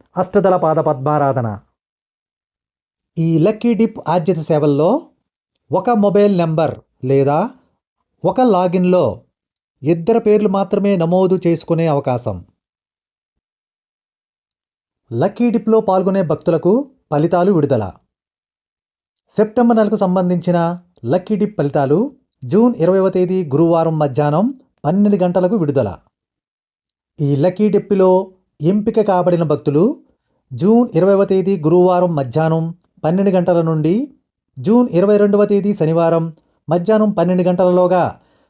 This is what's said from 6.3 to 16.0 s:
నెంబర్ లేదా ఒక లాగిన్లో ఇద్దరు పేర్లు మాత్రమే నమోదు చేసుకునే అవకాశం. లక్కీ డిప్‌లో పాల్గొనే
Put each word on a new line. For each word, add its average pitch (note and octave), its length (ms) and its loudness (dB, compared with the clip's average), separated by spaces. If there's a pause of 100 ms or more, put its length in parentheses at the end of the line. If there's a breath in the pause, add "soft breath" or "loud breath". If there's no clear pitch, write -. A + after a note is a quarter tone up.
నెంబర్ D#3+ 360 -2 (320)
లేదా C#3 320 2 (880)
ఒక F#3 220 0
లాగిన్లో F3+ 560 2 (800)
ఇద్దరు E3+ 380 0
పేర్లు G#3 280 2
మాత్రమే G3 480 -2
నమోదు F3+ 400 0
చేసుకునే E3 500 -2
అవకాశం. B2+ 500 -2 (2750)
లక్కీ F#3 400 -2
డిప్‌లో A3 300 0
పాల్గొనే F#3+ 420 0